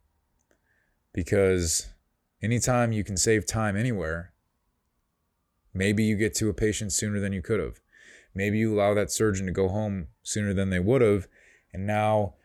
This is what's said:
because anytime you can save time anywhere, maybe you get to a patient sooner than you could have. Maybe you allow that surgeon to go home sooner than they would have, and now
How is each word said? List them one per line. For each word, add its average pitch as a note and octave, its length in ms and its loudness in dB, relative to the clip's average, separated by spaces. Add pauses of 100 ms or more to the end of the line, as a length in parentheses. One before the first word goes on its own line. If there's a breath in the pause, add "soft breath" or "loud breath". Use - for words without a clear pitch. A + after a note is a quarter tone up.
(1120)
because F#2 720 2 (540)
anytime A#2+ 500 0
you G#2+ 120 -2
can F#2+ 140 -6
save A2 280 2
time G#2+ 300 -2
anywhere, F2 560 -4 (1400)
maybe G#2 300 2
you G#2+ 120 2
get G#2 200 0
to A2 140 0
a G2+ 40 -2
patient G#2+ 400 -2
sooner G#2 260 -2
than G2 140 -2
you F#2+ 80 -4
could G#2+ 180 -2
have. C2 220 -8 (520 loud breath)
Maybe G2+ 260 0
you A2 160 2
allow G#2 180 4
that G2+ 180 0
surgeon G2 360 0
to F#2 40 -4
go F#2+ 160 0
home G2 400 -4 (140)
sooner G#2 320 -4
than F#2+ 160 0
they F#2 100 0
would A#2 220 4
have, G#2 260 4 (460 soft breath)
and F#2+ 120 -8
now G#2+ 600 0